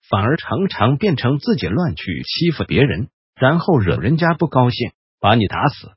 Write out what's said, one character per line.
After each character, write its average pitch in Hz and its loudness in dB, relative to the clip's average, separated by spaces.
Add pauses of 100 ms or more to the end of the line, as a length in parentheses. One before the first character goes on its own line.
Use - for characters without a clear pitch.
反 101 0
而 127 2
常 175 -4
常 123 2
变 185 2
成 131 0
自 - 0
己 92 -4
乱 123 -2
去 73 -8
欺 - -2
负 - -4
别 98 2
人， 107 0 (260)
然 151 2
后 165 2
惹 92 0
人 139 0
家 170 0
不 170 -2
高 127 2
兴， 123 -4 (300)
把 104 4
你 107 2
打 - -2
死。 - -8